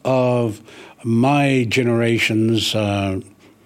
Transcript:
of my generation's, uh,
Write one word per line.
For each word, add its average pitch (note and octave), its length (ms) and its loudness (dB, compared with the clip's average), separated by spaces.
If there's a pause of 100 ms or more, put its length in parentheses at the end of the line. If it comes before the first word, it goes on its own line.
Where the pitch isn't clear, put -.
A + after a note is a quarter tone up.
of B2 580 0 (420)
my C3 640 2
generation's, A#2 1080 0
uh, G2+ 460 -2 (440)